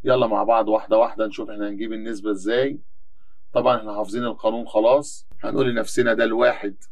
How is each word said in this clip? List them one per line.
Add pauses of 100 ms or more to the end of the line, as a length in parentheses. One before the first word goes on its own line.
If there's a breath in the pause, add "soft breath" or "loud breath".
يلا
مع
بعض
واحدة
واحدة
نشوف
احنا
هنجيب
النسبة
ازاي. (760)
طبعًا
احنا
حافظين
القانون
خلاص، (160)
هنقول
لنفسنا
دال
واحد (160)